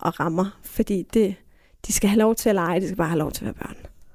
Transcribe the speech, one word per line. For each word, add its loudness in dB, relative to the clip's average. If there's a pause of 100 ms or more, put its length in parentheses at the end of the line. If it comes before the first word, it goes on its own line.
og -4
rammer, 0
fordi -2 (120)
det, 4 (520)
de -4
skal 2
have 4
lov 4
til 0
at 4
lege, 2
de -2
skal -6
bare 0
have 0
lov -2
til -10
at -6
være -6
børn." -14 (380)